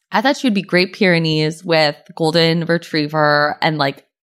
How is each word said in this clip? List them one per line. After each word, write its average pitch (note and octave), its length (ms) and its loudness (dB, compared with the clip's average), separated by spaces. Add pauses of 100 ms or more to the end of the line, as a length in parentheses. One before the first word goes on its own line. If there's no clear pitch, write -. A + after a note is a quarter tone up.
(100)
I G3 100 0
thought C4+ 160 0
she C4+ 120 -2
would G#3+ 60 0
be F#3+ 80 -2
Great F3+ 300 0
Pyrenees D#3+ 720 0
with D#3 300 2 (220)
Golden E3 480 0
Retriever D3+ 1000 0
and, D#3 160 0
like, C#3 260 -4 (180)